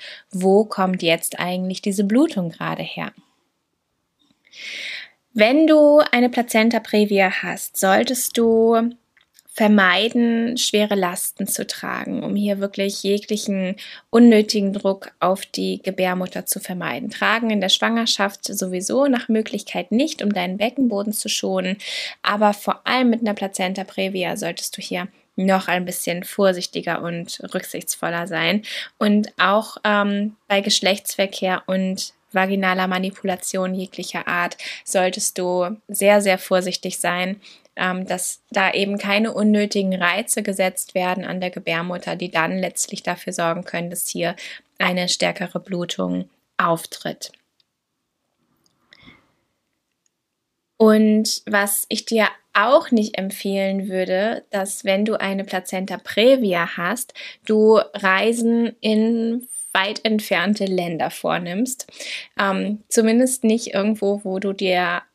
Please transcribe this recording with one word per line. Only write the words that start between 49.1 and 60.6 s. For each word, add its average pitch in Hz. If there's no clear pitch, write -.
Und 214
was 202
ich -
dir 220
auch 247
nicht 214
empfehlen 196
würde, 185
dass 196
wenn 196
du 220
eine 196
Plazenta 190
previa 208
hast, 180
du 214
Reisen 226
in 226
weit 196
entfernte 208